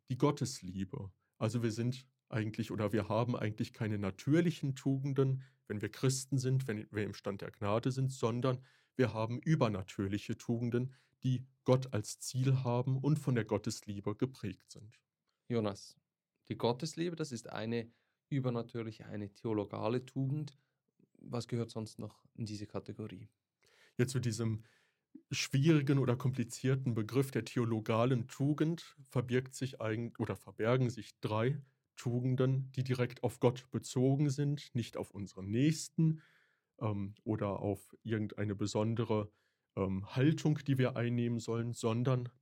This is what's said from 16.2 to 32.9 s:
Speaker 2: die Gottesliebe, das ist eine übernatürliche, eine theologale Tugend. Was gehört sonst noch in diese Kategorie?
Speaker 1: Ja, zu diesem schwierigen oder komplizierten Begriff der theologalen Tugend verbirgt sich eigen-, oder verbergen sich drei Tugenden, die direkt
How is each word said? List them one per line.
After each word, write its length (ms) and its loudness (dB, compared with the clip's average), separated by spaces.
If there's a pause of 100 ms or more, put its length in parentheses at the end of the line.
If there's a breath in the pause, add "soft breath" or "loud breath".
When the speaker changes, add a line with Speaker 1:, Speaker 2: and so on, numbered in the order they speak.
Speaker 2:
die 100 -6
Gottesliebe, 580 -2
das 160 -6
ist 160 -8
eine 420 -4 (380 soft breath)
übernatürliche, 800 -4
eine 260 -8
theologale 720 -2
Tugend. 540 -4 (600)
Was 300 -6
gehört 220 -2
sonst 280 -8
noch 260 -12 (100)
in 120 -6
diese 200 -8
Kategorie? 600 -10 (720 soft breath)
Speaker 1:
Ja, 80 4
zu 140 -2
diesem 440 0 (680 soft breath)
schwierigen 680 4
oder 180 4
komplizierten 800 0
Begriff 360 0
der 140 0
theologalen 840 2
Tugend 760 0
verbirgt 500 0
sich 280 -6
eigen-, 360 -2
oder 160 -2
verbergen 540 2
sich 320 -10
drei 420 0 (340 soft breath)
Tugenden, 760 0
die 100 -2
direkt 400 -2